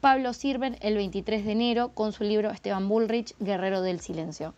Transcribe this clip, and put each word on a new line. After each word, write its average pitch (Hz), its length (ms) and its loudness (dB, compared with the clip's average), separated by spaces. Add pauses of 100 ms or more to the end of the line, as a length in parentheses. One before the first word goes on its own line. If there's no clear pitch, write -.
Pablo 262 320 4
Sirven 262 460 -2
el 214 160 2
veintitrés 202 500 -2
de 214 60 0
enero 240 420 2
con 214 180 0
su - 120 -4
libro 214 260 2
Esteban 196 380 -4
Bullrich, 226 500 0
Guerrero 190 420 0
del 180 200 -2
Silencio. 160 580 -8